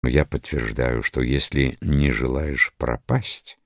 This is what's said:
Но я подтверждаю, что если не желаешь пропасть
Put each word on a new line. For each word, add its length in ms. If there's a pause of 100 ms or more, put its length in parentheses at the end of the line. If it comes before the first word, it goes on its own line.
Но 60
я 160
подтверждаю, 800
что 160
если 600
не 300
желаешь 680
пропасть 880